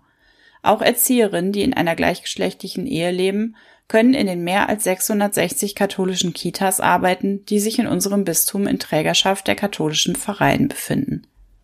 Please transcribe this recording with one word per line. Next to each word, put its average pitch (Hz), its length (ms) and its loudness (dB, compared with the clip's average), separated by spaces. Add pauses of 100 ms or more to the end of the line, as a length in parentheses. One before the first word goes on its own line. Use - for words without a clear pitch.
(600)
Auch 208 200 2
Erzieherinnen, 208 720 2
die 202 120 0
in - 100 0
einer 165 240 0
gleichgeschlechtlichen 185 920 -4
Ehe 170 240 -2
leben, 196 460 -2 (320)
können 233 240 6
in 208 140 0
den 175 180 -4
mehr 190 240 0
als 214 160 -2
sechshundertsechzig 202 920 0
katholischen 185 560 0
Kitas - 480 -2
arbeiten, 185 680 2
die 208 120 2
sich 220 200 -2
in 220 80 2
unserem 196 360 0
Bistum 196 420 -2
in 190 140 0
Trägerschaft 165 640 0
der 202 100 0
katholischen 156 600 -2
Pfarreien - 540 0
befinden.“ - 580 -4 (360)